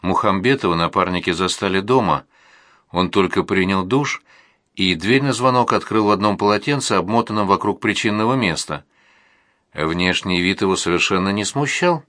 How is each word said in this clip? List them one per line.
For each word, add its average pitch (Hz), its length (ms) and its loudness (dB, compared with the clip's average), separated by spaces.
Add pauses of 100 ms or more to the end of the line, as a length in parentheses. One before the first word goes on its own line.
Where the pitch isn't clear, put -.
Мухамбетова 95 720 0
напарники 90 560 0
застали 92 480 -2
дома. 101 460 0 (680)
Он 90 180 0
только 92 340 2
принял 95 420 0
душ 131 360 -2 (540)
и 92 200 0
дверь 113 280 2
на 139 80 0
звонок 123 400 2
открыл 107 360 0
в 104 40 4
одном 101 260 0
полотенце, 104 560 0
обмотанном 104 540 0
вокруг 101 320 0
причинного 110 540 0
места. 82 500 -2 (880)
Внешний 87 680 0
вид 92 180 0
его 95 160 2
совершенно 90 540 0
не 101 160 -2
смущал. 151 640 0